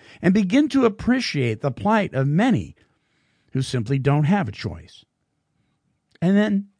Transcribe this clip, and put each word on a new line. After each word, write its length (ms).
And 100
begin 380
to 160
appreciate 760
the 100
plight 420
of 140
many 480
who 100
simply 340
don't 280
have 220
a 40
choice. 520
And 160
then 300